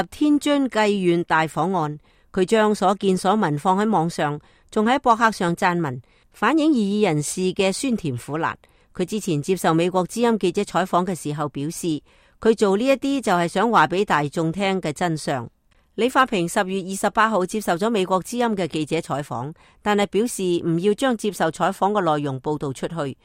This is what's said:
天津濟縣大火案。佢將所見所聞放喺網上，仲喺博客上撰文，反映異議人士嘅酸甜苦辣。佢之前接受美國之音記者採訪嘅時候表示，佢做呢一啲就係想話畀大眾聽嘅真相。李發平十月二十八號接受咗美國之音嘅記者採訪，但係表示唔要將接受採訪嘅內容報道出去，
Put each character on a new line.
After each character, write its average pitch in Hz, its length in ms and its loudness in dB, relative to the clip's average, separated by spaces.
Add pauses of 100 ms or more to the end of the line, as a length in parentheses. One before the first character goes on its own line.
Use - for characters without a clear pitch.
(120)
天 294 260 2
津 277 320 0
濟 214 200 2
縣 175 340 2
大 160 240 2
火 151 140 -4 (140)
案。 151 220 -4 (340)
佢 185 120 2
將 214 280 4
所 196 280 2
見 185 160 2
所 185 160 2
聞 175 260 0
放 185 260 2
喺 226 60 0
網 170 180 2
上， 147 300 -4 (320)
仲 214 160 0
喺 247 140 4
博 233 160 4
客 226 160 2
上 170 240 -2
撰 175 240 0
文， 131 200 -4 (300)
反 247 260 0
映 311 140 4
異 294 60 4
議 208 280 2
人 156 160 2
士 - 200 -6 (120)
嘅 190 200 0
酸 247 240 -2
甜 135 200 -4
苦 139 200 -8
辣。 151 200 -2 (380)
佢 180 100 -2
之 208 140 -6
前 151 240 -2
接 185 140 0
受 170 180 2
美 170 160 2
國 180 160 0
之 - 140 -6
音 233 180 2
記 180 140 0
者 202 100 -2
採 185 240 -2
訪 175 180 0
嘅 180 120 -4
時 147 180 -6
候 151 140 -4
表 139 200 -6
示， 165 320 -4 (400)
佢 220 140 4
做 202 220 2
呢 233 100 0
一 269 60 4
啲 277 280 0
就 226 120 0
係 175 160 2
想 202 200 0
話 180 200 6
畀 190 160 0
大 160 240 2
眾 165 240 -2
聽 190 280 -2
嘅 156 120 -4
真 165 240 -2
相。 131 340 -6 (460)
李 226 120 0
發 262 180 2
平 175 220 -2
十 190 160 -2
月 190 180 -4
二 190 140 -8
十 208 140 -2
八 220 180 2
號 185 180 0
接 214 140 -4
受 196 140 0
咗 185 140 -2
美 208 160 0
國 180 160 0
之 233 180 -8
音 240 180 2
嘅 185 100 -2
記 156 180 -4
者 156 120 -4
採 147 260 -4
訪， 131 320 -10 (260)
但 208 160 0
係 202 120 2
表 214 180 0
示 - 160 -6 (240)
唔 165 140 0
要 208 140 2
將 254 220 0
接 208 140 -4
受 175 220 0
採 175 180 0
訪 196 220 0
嘅 208 80 0 (160)
內 147 80 -4
容 135 160 -6
報 151 180 -4
道 143 140 -6
出 165 160 -8
去， 147 360 -6